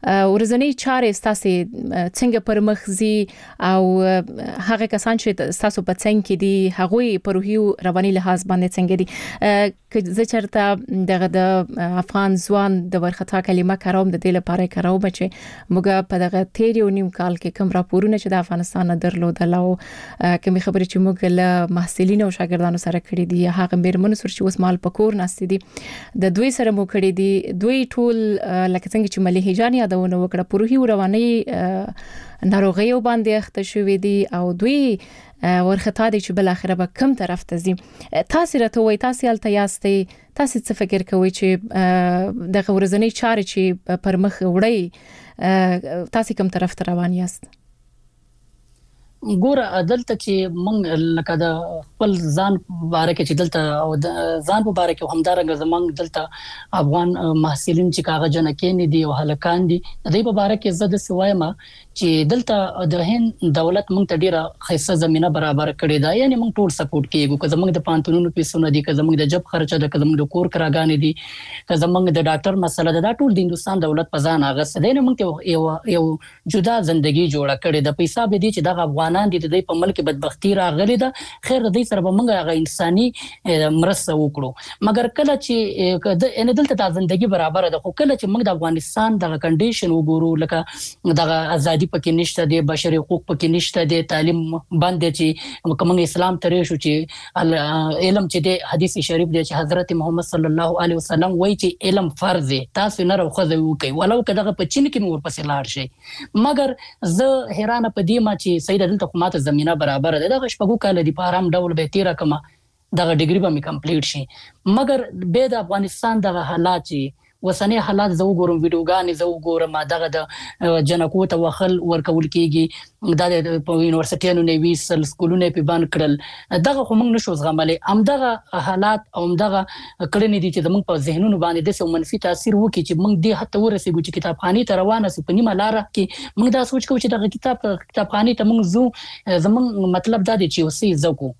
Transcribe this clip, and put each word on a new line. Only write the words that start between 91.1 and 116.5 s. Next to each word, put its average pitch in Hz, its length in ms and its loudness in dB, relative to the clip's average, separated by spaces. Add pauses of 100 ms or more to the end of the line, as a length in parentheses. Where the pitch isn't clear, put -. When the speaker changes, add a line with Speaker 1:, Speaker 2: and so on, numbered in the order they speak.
Speaker 2:
دغه 160 140 0 (200)
ازادي 160 300 0
پکې 165 340 -2
نشته 170 240 -2
دی، 160 160 2
بشري 160 380 0
حقوق 160 280 -2
پکې 165 240 0
نشته 170 340 0
دی، 160 180 0
تعلیم 160 360 0 (440)
بند 180 180 0
دی، 165 120 0
چې 160 640 -4
که - 60 0
موږ 175 160 4
اسلام 175 440 0
ته 180 40 2
راشو 170 280 0
چې 151 300 0 (360)
ال-، 165 160 2 (480)
علم 190 220 2
چې 175 180 -2
دی، 185 80 2 (160)
حدیث 170 280 0
شریف 165 300 0
دی 165 160 0
چې - 140 -10
حضرت 175 340 -2
محمد 170 380 -2
صلی 160 200 0
الله 170 320 0
علیه 170 140 0
وسلم 165 440 0
وایي 196 160 2
چې 185 120 0 (140)
علم 190 260 0 (140)
فرض 175 260 0
دی، 135 120 -2 (140)
تاسو 202 300 -2
نر 190 160 2
او 165 80 0
ښځه 160 300 0
وکئ، 156 400 -2
ولو 220 240 2
که 202 180 0
دغه 202 120 0
په 185 120 -2
چین 277 260 2
کې 240 120 -2
مو 190 120 -2
ورپسې 151 360 -8
لاړ 139 140 -2 (100)
شئ. 135 120 -8 (600)
مګر 269 280 0 (280)
زه 196 260 2 (300)
حیرانه 226 300 0
په 208 140 -2
دې 202 160 2 (100)
ما 202 60 0
چې 175 240 0
سیده 190 280 0
دلته 185 200 0
خو - 120 -6
ماته 175 200 0
زمینه 147 360 2
برابره 147 440 0
ده، 160 100 0
دغه 254 200 0
شپږو 220 380 0
کاله 180 160 2
دي 156 100 2
په 180 100 -6
آرام 180 280 0
ډول 175 240 0
به 156 100 0
یې 147 100 -6
تېره 185 240 2
کړمه، 151 200 0 (540)
دغه 165 220 2
ډګري 160 300 2
به 180 100 2
مې 147 140 -2
کمپلیټ 151 360 -2
شي. 139 220 -6 (400)
مګر 262 320 2 (380)
بیا 262 100 4
د 247 80 0
افغانستان 202 640 -2
دغه 180 300 0